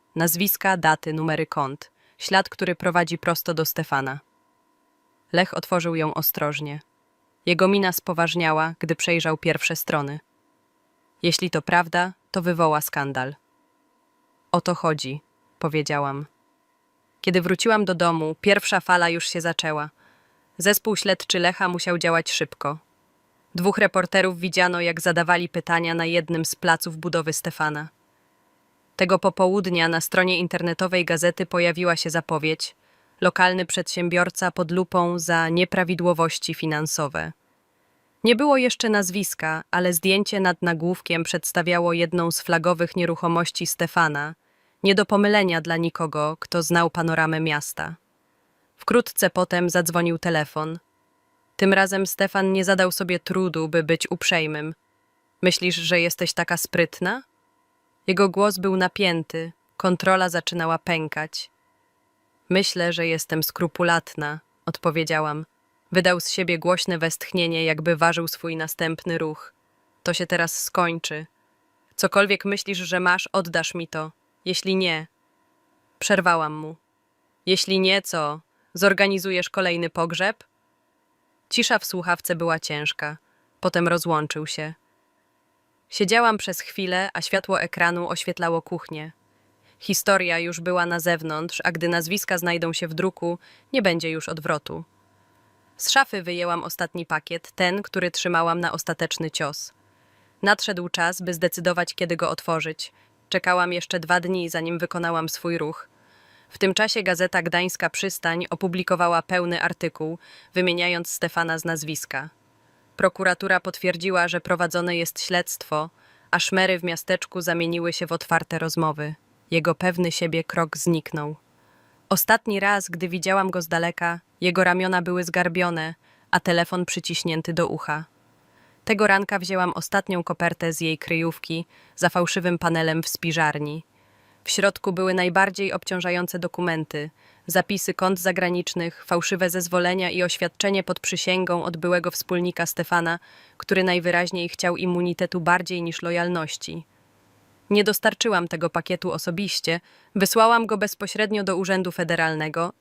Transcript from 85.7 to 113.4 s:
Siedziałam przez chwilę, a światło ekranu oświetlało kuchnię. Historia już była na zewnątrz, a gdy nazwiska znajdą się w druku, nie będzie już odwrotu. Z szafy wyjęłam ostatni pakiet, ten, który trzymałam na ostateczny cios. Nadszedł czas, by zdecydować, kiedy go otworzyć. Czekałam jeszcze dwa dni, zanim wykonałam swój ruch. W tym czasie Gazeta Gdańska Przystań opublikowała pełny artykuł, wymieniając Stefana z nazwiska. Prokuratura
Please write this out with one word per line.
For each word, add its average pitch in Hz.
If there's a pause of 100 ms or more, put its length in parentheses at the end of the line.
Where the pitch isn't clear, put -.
Siedziałam 220
przez -
chwilę, 185
a 165
światło -
ekranu 175
oświetlało 170
kuchnię. 160 (640)
Historia 185
już 170
była 175
na 170
zewnątrz, 160
a 180
gdy 165
nazwiska 175
znajdą 170
się 165
w 160
druku, 175 (340)
nie 262
będzie 170
już 160
odwrotu. 160 (920)
Z -
szafy 233
wyjęłam 175
ostatni 170
pakiet, 165
ten, 185
który 180
trzymałam 170
na 175
ostateczny 160
cios. - (720)
Nadszedł 196
czas, 175
by 180
zdecydować, 175
kiedy 170
go 160
otworzyć. 160 (360)
Czekałam 180
jeszcze 175
dwa 175
dni, 180
zanim 165
wykonałam 170
swój 170
ruch. 156 (600)
W -
tym 190
czasie 214
Gazeta 180
Gdańska 175
Przystań 175
opublikowała 175
pełny 175
artykuł, 170 (360)
wymieniając 175
Stefana 165
z 160
nazwiska. 151 (640)
Prokuratura 185